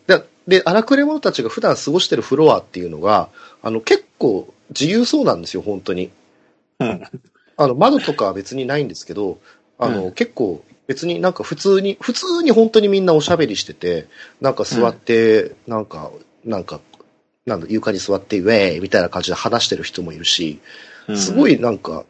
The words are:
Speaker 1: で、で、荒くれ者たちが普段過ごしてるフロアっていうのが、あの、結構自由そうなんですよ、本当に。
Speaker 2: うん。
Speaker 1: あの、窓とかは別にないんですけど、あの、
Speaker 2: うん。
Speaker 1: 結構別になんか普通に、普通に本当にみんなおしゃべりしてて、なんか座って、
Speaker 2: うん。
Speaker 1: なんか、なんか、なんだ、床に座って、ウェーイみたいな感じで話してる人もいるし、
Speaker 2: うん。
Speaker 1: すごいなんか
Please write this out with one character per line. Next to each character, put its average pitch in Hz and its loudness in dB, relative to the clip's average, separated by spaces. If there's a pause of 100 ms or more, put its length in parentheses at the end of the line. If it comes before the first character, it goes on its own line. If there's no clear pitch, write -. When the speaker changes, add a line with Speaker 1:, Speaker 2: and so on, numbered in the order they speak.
Speaker 1:
で、 180 6 (240)
で、 180 4
荒 208 2
く 269 2
れ 285 4
者 302 -2
た 190 0
ち - -4
が 113 -2
普 - -12
段 165 2
過 - -6
ご 175 2
し - -2
て 160 0
る 135 0
フ - -2
ロ 151 6
ア 95 2
っ - -12
て - -12
い 87 -6
う 85 -8
の 76 -12
が、 92 2 (340)
あ 113 -6
の、 113 -4
結 - 0 (140)
構 98 -2 (180)
自 143 -2
由 220 2
そ 294 0
う - 0
な 131 2
ん 87 -8
で 85 -14
す - -8
よ、 87 -6
本 95 -6
当 95 -4
に。 90 -6 (680)
Speaker 2:
う - -2
ん。 208 -4 (540)
Speaker 1:
あ 147 2
の、 123 0
窓 240 4
と 151 -4
か 110 0
は 95 0
別 98 -10
に 131 -6
な 139 -2
い 147 -2
ん 117 -8
で 85 -14
す - -20
け 85 -12
ど、 95 -6 (400)
あ 120 0
の、 101 -2
Speaker 2:
う - -6
ん。 92 -12
Speaker 1:
結 - -4
構 92 -4 (220)
別 135 -6
に 170 -4
な 185 0
ん - 0
か - -8
普 160 -8
通 196 2
に、 196 -2
普 - -4
通 349 -2
に 311 6
本 220 6
当 220 4
に 208 4
み 196 2
ん 185 0
な 170 6
お 151 4
し 151 -2
ゃ 175 2
べ 156 2
り 104 -4
し - -6
て - -16
て、 85 -4 (340)
な 135 0
ん 131 0
か 107 -2
座 120 0
っ 113 -4
て、 113 4
Speaker 2:
う - -8
ん。 - -18 (120)
Speaker 1:
な 113 -6
ん 104 -8
か、 76 -14 (340)
な 110 -6
ん 87 -8
か、 - -14 (680)
な 110 -4
ん 85 -8
だ、 80 -12
床 107 -2
に 95 -4
座 98 -4
っ 95 -4
て、 101 -4
ウ 90 -2
ェ 101 4
ー 78 -6
イ - -8
み 95 -6
た 101 2
い - 4
な 87 0
感 90 -6
じ 90 -4
で 85 -2
話 113 -2
し - -2
て - -2
る 80 -8
人 - -10
も 85 -10
い 76 -16
る 85 -10
し、 78 -2 (480)
Speaker 2:
う 107 -6
ん。 104 -2
Speaker 1:
す 135 -2
ご 262 4
い 143 4
な 120 0
ん 104 -4
か - -10